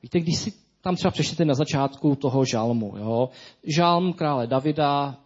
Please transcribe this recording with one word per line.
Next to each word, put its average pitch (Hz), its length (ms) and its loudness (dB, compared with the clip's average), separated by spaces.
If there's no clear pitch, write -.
víte, 175 160 0
když 165 180 0
si - 160 -6
tam 185 140 -2
třeba 180 160 0
přečtete - 340 0
na 147 80 2
začátku 139 640 0
toho 135 300 0
žalmu, 113 520 -2
jo? 113 320 0
Žalm 175 500 2
krále 143 340 -2
Davida 143 800 0